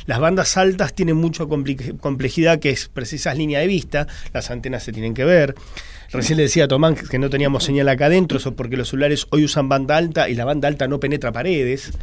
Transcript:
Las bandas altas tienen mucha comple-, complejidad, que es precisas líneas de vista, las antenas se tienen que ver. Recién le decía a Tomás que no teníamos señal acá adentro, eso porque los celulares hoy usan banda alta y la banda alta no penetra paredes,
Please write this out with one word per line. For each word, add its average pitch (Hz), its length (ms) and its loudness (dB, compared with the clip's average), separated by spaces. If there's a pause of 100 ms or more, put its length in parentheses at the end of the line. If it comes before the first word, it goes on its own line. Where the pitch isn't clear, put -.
Las 120 140 -2
bandas 175 360 2
altas 190 380 2
tienen 165 220 2
mucha 165 280 0
comple-, 139 540 -4
complejidad, 151 600 2
que 147 100 2
es - 180 -4
precisas 139 480 -6
líneas 151 240 -2
de 165 60 2
vista, 147 400 0 (260)
las 123 180 -6
antenas 123 340 -6
se 120 80 -8
tienen 113 200 -4
que 127 120 -2
ver. 151 300 4 (560)
Recién 131 280 0
le 151 60 4
decía 147 200 4
a 131 40 0
Tomás 147 260 4 (160)
que 127 80 -2
no 139 100 0
teníamos 139 340 0
señal 139 280 2
acá 135 160 2
adentro, 165 320 4
eso 127 180 -4
porque 127 220 -4
los 120 100 -4
celulares 143 400 0
hoy 151 160 4
usan 143 240 2
banda 139 300 2
alta 165 320 0
y 123 40 -2
la 120 120 -2
banda 143 200 0
alta 143 220 0
no 139 100 -2
penetra 135 320 -2
paredes, 135 640 -2 (100)